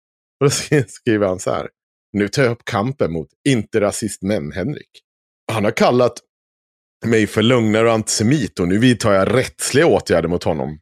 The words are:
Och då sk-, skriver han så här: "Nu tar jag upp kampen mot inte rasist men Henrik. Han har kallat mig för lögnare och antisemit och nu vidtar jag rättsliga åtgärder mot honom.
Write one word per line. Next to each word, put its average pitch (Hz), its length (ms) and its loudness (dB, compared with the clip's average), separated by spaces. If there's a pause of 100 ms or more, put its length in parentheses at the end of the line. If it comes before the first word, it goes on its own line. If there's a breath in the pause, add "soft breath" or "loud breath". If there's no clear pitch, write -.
(400)
Och 139 60 2
då - 20 4
sk-, 139 400 0
skriver 107 380 -2
han 92 120 -4
så 131 120 -6
här: 78 180 -6 (440)
"Nu 101 160 -2
tar 143 140 -2
jag 120 100 2
upp - 120 -10
kampen 110 480 -2
mot 80 160 -6 (200)
inte 110 320 0
rasist 101 420 -4
men 92 300 -4
Henrik. - 500 -8 (500)
Han 110 120 -2
har 107 60 2
kallat 123 480 2 (880)
mig 110 200 2
för 107 160 0
lögnare 113 440 2
och 117 80 4
antisemit 110 680 -2
och 87 80 0
nu 95 100 2
vidtar 113 340 2
jag 98 220 2
rättsliga 131 520 0
åtgärder 90 420 2
mot 87 160 -4
honom. 78 380 -4